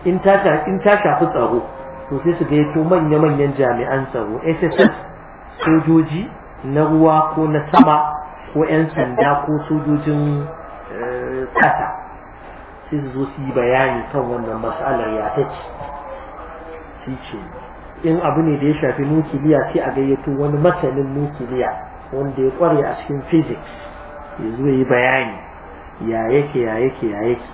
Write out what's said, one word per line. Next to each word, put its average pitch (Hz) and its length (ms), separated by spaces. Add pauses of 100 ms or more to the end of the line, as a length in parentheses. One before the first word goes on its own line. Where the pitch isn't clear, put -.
In 185 160
ta 196 200
sha-, 156 280
in 190 160
ta 208 160
shafi 170 320
tsaro, 120 280 (480)
to 139 160
sai 170 120
su 170 80
gayyato 151 400
manya-manyan 151 720
jami'an 127 520
tsaro, 110 360
S 165 160
S 170 240
S, 220 80 (720)
sojoji 160 640 (360)
na 139 200
ruwa 156 520
ko 160 120
na 151 120 (120)
sama, 151 260 (540)
ko 151 120
ƴan 156 280
sanda 143 520
ko 156 80 (160)
sojojin, 147 760 (480)
eh, 123 520 (120)
ƙasa. - 320 (1000)
Sai 151 120
su 139 120
zo 131 200
su - 120
yi 131 80
bayani 123 600
kan 135 160
wannan 117 320
mas'alar 117 520
ya 110 240
take. - 240 (1400)
Shi 131 120 (120)
ce, 107 120 (640)
in 165 160
abu 160 240
ne 147 160
da 139 80
ya 147 120
shafi 135 240
nukiliya, 147 560 (120)
sai - 120
a 135 80
gayyato 135 440
wani 147 240
masanin 139 560
nukiliya 127 560 (400)
wanda 135 320
ya 131 160
ƙware 156 240
a - 160
cikin 143 320
physics, 151 400 (640)
ya 110 160
zo 123 160
ya 139 80
yi 131 80
bayani, 123 540 (760)
ya 113 160
yake, 143 320
ya 110 160
yake, 123 320
ya 104 160
yake. 117 300